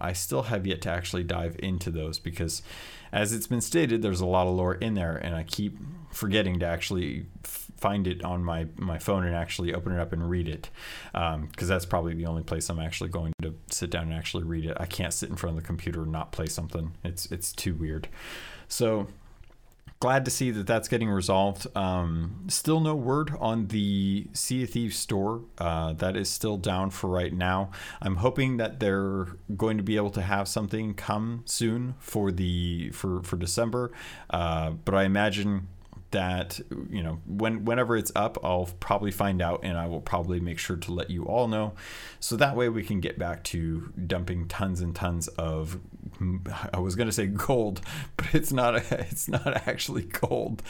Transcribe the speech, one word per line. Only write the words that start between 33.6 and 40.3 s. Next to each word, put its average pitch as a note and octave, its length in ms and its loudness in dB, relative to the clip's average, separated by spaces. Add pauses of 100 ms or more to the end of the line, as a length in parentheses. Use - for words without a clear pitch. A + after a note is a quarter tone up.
Uh, D#2+ 440 2
but F2+ 220 0
I G2 100 6
imagine G2+ 640 2 (440)
that, F2+ 480 0 (280)
you F#2+ 140 -2
know, D#2+ 240 -2
when, A2 380 0
whenever A#2 320 4
it's G#2 180 0
up, G#2 300 2
I'll F2+ 240 4 (100)
probably G#2 320 2
find F#2+ 320 2
out, E2+ 220 2
and F2 120 0
I E2+ 100 0
will E2 140 -2
probably F2 400 0